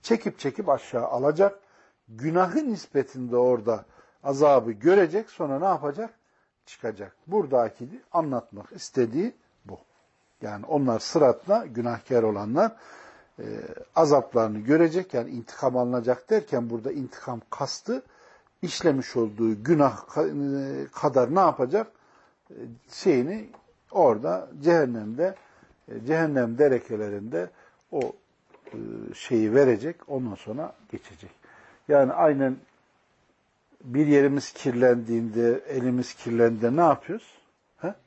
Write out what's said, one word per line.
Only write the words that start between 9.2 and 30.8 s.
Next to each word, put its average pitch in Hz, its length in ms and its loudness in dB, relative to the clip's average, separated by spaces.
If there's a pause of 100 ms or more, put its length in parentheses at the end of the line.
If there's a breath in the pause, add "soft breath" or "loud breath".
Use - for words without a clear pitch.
bu. - 140 -16 (640)
Yani 104 240 -10
onlar 131 320 0
sıratla, 170 680 2
günahkar 120 560 -2
olanlar, 110 540 0 (600 loud breath)
e, 110 60 -14 (520)
azaplarını 127 640 4
görecek, 160 560 2
yani 120 160 -2
intikam 127 460 -4
alınacak 123 540 -2
derken 143 400 -2
burada 117 220 -6
intikam 123 480 -10 (100)
kastı, - 520 -6 (600 soft breath)
işlemiş 143 540 -2
olduğu 110 480 -2
günah 143 340 4
ka-, 139 840 -4
e, - 20 -12
kadar 131 480 0
ne 190 60 4
yapacak? 165 460 0 (640 soft breath)
E, - 40 -20 (380)
şeyini 180 580 0 (400)
orada 156 580 2 (140)
cehennemde, 143 720 0 (540 soft breath)
e, 117 180 -12
cehennem 139 520 0
derekelerinde 120 920 -2 (420 soft breath)
o, 156 80 -4 (680)
e, 110 120 -16 (360)
şeyi 110 400 0
verecek, 131 420 4 (120)
ondan 127 260 -6
sonra 120 380 -12 (200)